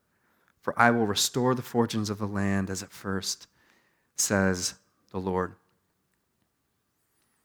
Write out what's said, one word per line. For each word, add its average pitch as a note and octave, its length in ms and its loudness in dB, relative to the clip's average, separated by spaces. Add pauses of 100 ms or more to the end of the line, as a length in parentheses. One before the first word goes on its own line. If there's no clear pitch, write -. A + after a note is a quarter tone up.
(600)
For - 180 -4
I A#2+ 120 8
will A#2 160 2
restore B2 480 0
the B2 80 -4
fortunes A2+ 480 0
of G#2 80 -4
the G#2+ 80 -2
land G2 420 0
as F#2+ 140 -6
at F#2+ 100 -16
first, - 540 -6 (720)
says F#2+ 580 2 (380)
the F#2+ 80 -6
Lord." F#2 340 -2 (1900)